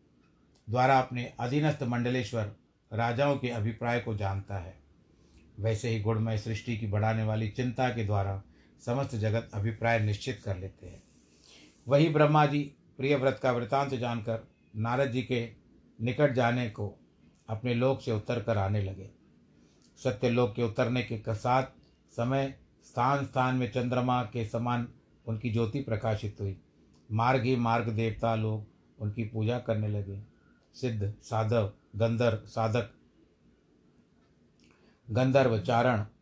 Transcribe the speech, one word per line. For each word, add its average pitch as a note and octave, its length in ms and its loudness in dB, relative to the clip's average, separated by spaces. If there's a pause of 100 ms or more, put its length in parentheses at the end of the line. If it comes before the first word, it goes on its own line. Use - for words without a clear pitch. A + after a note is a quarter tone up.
(680)
द्वारा B2+ 300 6
अपने B2 400 -4
अधीनस्थ D3 440 0
मंडलेश्वर A#2+ 720 -2 (380)
राजाओं A#2 440 0
के B2 120 -4
अभिप्राय A#2 500 -2
को A2+ 160 -4
जानता G2 420 -4
है, F#2 220 -12 (800)
वैसे A2 300 -2
ही A2+ 100 0
गुणमय A2 380 0
सृष्टि A2 400 -4
की A2 100 -4
बढ़ाने A2 360 2
वाली A2 260 0
चिंता B2 400 -2
के A2+ 160 -2
द्वारा G2 380 -2 (420)
समस्त A2+ 300 -2
जगत A2 380 0
अभिप्राय A2+ 460 0
निश्चित G#2+ 460 -2
कर F#2+ 120 -4
लेते F#2 300 -14
हैं। - 160 -20 (840)
वही C#3+ 220 6
ब्रह्मा D3+ 360 6
जी D3 160 0 (360)
प्रिय C3+ 180 2
व्रत C3 280 2
का B2+ 80 4
वृतांत C3 420 0
जानकर A#2 540 -4 (280)
नारद A#2+ 360 0
जी B2+ 100 -2
के A#2 280 -4 (520)
निकट B2+ 320 2
जाने A#2+ 360 2
को G#2 300 -10 (500)
अपने A#2+ 240 -4
लोक B2 280 0
से A#2+ 100 -4
उतर A2 300 -2
कर G#2+ 160 0
आने G2 260 0
लगे। G2 260 -10 (920)
सत्य B2+ 260 0
लोक A#2 260 2
के B2 80 -2
उतरने A#2+ 400 0
के A2+ 140 -6
क-, G#2+ 120 -8
साथ B2 340 2 (480)
समय C3+ 480 -2 (240)
स्थान C3+ 420 0
स्थान B2+ 300 0
में B2 160 -2
चंद्रमा B2 520 0
के A2+ 220 -4
समान A#2+ 420 -2 (400)
उनकी A2 240 -4
ज्योति A2+ 300 0
प्रकाशित A2 600 -2
हुई। G2 200 -4 (500)
मार्ग A#2 320 2
ही B2+ 120 2
मार्ग A#2 340 2
देवता A2+ 460 0
लोग G#2+ 320 -2 (320)
उनकी G#2+ 240 -4
पूजा A2 360 -2
करने G#2+ 280 -2
लगे। G2+ 340 -4 (520)
सिद्ध, G#2+ 480 -4
साधव, A2 520 0 (220)
गंधर्व, A2+ 520 2
साधक, A2 420 0 (2250)
गंधर्व, B2+ 500 4
चारण A#2 460 2 (160)